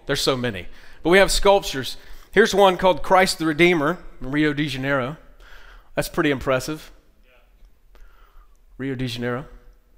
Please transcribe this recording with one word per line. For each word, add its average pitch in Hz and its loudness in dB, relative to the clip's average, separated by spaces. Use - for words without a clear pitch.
There's 135 -4
so 139 0
many. 113 -6
But 160 0
we 185 6
have 190 4
sculptures. 196 0
Here's 208 4
one 190 4
called 185 2
Christ 185 2
the 160 -4
Redeemer 165 2
in 131 -8
Rio 151 0
de 147 -4
Janeiro. 135 -4
That's - -4
pretty 156 -2
impressive. 135 -4
Rio 135 -8
de 127 -6
Janeiro. 120 -8